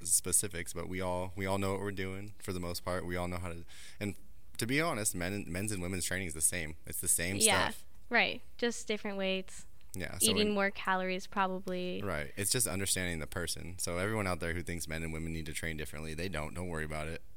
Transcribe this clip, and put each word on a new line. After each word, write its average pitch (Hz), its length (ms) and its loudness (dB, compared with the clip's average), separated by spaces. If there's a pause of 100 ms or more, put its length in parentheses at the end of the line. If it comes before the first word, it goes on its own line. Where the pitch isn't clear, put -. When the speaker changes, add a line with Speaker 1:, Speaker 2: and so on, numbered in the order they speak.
Speaker 1:
specifics, 87 680 2
but 85 160 -4
we 92 100 -2
all, 90 360 0
we 98 100 -2
all 98 140 2
know 98 140 2
what 98 80 0
we're 101 100 -2
doing 98 480 -4
for - 120 -4
the 90 80 -2
most 90 240 -2
part. 90 220 0
We 87 100 0
all 90 120 0
know 90 100 -2
how 87 120 -4
to, 85 80 -6 (420)
and 101 160 0 (420)
to - 80 0
be 135 160 4
honest, 131 320 2
men 90 200 0
and, 104 140 -2
men's 98 240 0
and 95 120 0
women's 90 200 0
training 92 260 0
is 73 40 -4
the 76 80 -6
same. 80 340 2 (120)
It's - 120 -4
the 92 80 -2
same - 280 4
Speaker 2:
Yeah, 202 340 6
Speaker 1:
stuff. - 140 -4 (260)
Speaker 2:
right. 233 320 4 (160)
Just 240 300 0
different 208 300 -2
weights. 190 500 -2 (260)
Speaker 1:
Yeah, - 240 -4
so 220 140 6
Speaker 2:
Eating 208 160 4
Speaker 1:
in 208 80 4
Speaker 2:
more 196 160 4
calories, 185 560 0
probably. 185 760 0
Speaker 1:
Right. 76 340 0
It's 101 140 2
just 127 160 6
understanding 92 520 2
the 73 80 -2
person. 82 500 -4
So 98 220 0
everyone 107 260 2
out 90 140 2
there 82 140 0
who 85 100 0
thinks 85 240 -2
men 80 160 -2
and 80 100 -2
women 80 180 -2
need 82 140 -2
to 78 80 -4
train 80 240 -2
differently, 78 380 -4
they 82 120 -2
don't. 76 280 -4
Don't 90 120 -2
worry 80 180 -2
about 76 220 -2
it. 82 140 -4 (160)